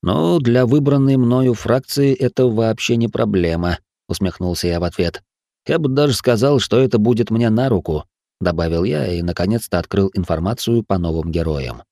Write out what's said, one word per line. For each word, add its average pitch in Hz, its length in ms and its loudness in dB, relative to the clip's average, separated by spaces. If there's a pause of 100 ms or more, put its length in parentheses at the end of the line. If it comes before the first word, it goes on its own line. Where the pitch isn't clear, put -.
«Ну, 170 360 2
для 127 280 2
выбранной 139 500 2
мною 127 380 2
фракции 131 600 0
это 127 320 0
вообще 113 500 0
не 117 120 2
проблема», 87 720 0 (300)
усмехнулся 90 600 -4
я 85 120 -2
в 87 40 -2
ответ. 85 380 -4 (440)
«Я 165 120 0
бы 151 100 0
даже 139 260 2
сказал, 127 440 2
что 110 200 0
это 127 200 2
будет 110 320 2
мне 113 200 2
на 120 180 2
руку», 82 360 -2 (360)
добавил 82 440 0
я 104 220 -2
и 87 160 -2
наконец-то 90 560 -2
открыл 98 360 0
информацию 98 680 -2
по 98 160 -2
новым 82 320 -2
героям. 73 600 -4